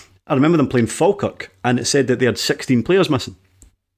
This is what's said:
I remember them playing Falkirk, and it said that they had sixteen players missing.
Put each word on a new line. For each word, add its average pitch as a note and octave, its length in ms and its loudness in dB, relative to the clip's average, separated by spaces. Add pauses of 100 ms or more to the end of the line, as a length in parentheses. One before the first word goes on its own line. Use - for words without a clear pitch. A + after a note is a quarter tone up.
(260)
I D#3 80 -2
remember D3+ 240 4
them C3+ 100 2
playing A#2+ 200 0
Falkirk, - 760 -2
and B2 140 0
it B2 80 -6
said C3+ 220 0
that B2 100 0
they B2 80 2
had A2+ 120 0
sixteen - 440 -2
players F3+ 260 2
missing. B2 280 -4 (600)